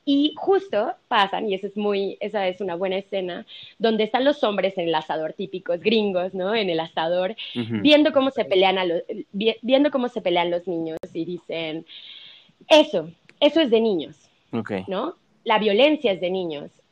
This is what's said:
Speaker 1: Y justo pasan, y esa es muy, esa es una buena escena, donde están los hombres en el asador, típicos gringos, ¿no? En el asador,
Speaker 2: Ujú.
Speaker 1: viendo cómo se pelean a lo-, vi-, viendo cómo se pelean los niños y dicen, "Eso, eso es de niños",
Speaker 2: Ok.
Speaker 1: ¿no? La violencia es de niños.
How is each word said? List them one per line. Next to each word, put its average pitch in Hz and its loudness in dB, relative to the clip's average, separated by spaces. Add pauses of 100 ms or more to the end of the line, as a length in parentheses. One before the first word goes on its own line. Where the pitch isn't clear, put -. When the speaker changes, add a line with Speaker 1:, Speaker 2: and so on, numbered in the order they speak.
Speaker 1:
Y 285 2
justo 349 0 (160)
pasan, 196 0
y 196 -2
esa 190 -4
es 196 -12
muy, 202 -2
esa 208 -4
es 185 -6
una 180 -6
buena 185 -2
escena, 190 -8 (340)
donde 220 2
están 247 0
los 285 2
hombres 196 0
en 170 -2
el 160 2
asador, 156 -4
típicos 180 -6
gringos, 190 0
¿no? 190 -2
En 214 0
el 165 0
asador, 180 -2 (180)
Speaker 2:
Ujú. 120 -4
Speaker 1:
viendo 302 6
cómo 269 2
se 233 -2
pelean 190 2
a 185 0
lo-, 175 -2 (300)
vi-, 220 0
viendo 269 2
cómo 247 -2
se 226 -8
pelean 175 0
los 175 -4
niños 165 -6 (160)
y 165 -6
dicen, 165 -8 (840)
"Eso, 202 4 (300)
eso 294 4
es 285 0
de 226 4
niños", 170 -2 (340)
Speaker 2:
Ok. 113 -6 (180)
Speaker 1:
¿no? 240 -6 (300)
La 220 2
violencia 226 4
es 180 -4
de 175 -2
niños. 165 -6 (220)